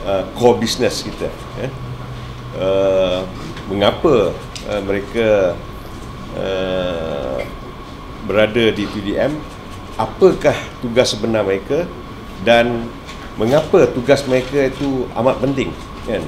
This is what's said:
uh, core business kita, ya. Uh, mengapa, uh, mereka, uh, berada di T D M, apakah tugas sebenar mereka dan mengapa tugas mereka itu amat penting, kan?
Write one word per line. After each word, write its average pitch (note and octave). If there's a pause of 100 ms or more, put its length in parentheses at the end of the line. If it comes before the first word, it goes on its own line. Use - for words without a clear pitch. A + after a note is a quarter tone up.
uh, G2 (120)
core A#2+
business A2+
kita, G2 (260)
ya. B2+ (840)
Uh, F#2+ (480)
mengapa, G2+ (380)
uh, G#2
mereka, G2 (800)
uh, F2+ (840)
berada G#2+
di G2
T G2+ (100)
D G2
M, C#3 (640)
apakah D3 (280)
tugas A#2+
sebenar A2
mereka C3+ (520)
dan A#2 (520)
mengapa D#3
tugas C3
mereka C3
itu C3+
amat B2
penting, B2+ (360)
kan? G2+